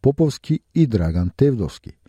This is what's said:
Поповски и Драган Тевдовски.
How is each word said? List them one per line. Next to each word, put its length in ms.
Поповски 580
и 120
Драган 500
Тевдовски. 540